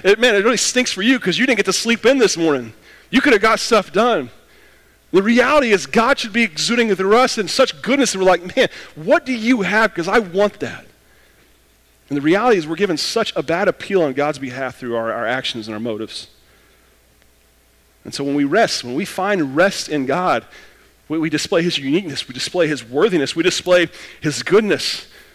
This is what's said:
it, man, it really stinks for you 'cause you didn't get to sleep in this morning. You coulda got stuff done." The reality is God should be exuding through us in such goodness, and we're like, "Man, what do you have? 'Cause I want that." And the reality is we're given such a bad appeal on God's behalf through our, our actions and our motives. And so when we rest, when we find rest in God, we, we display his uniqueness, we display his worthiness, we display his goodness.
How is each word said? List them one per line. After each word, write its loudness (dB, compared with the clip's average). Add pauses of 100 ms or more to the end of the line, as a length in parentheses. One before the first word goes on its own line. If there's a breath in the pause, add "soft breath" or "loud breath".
it, 4
man, 2
it 2
really 2
stinks 0
for -6
you 2
'cause -2
you 0
didn't 2
get 0
to 0
sleep -2
in 4
this 2
morning. 0 (380 soft breath)
You 4
coulda 4
got 2
stuff 0
done." 0 (840 soft breath)
The 4
reality 4
is 0
God 2
should -8
be 2
exuding 0
through 2
us 2
in -2
such 0
goodness, 0
and -4
we're 4
like, 2
"Man, 2 (260 loud breath)
what 0
do -2
you 2
have? 2
'Cause -4
I 2
want 0
that." -8 (1200 soft breath)
And -4
the -4
reality 2
is -4
we're -6
given -2
such -4
a -4
bad -2
appeal 0
on -2
God's -2
behalf -10
through -6
our, -2
our -4
actions -6
and -10
our -8
motives. -8 (1800 soft breath)
And -16
so -6
when -2
we 2
rest, 0
when -10
we -4
find -4
rest 0
in -4
God, -2 (640 soft breath)
we, -4
we -2
display 0
his -2
uniqueness, -4
we -14
display -2
his -4
worthiness, 0
we -2
display 2 (320 loud breath)
his -4
goodness. 0 (260 soft breath)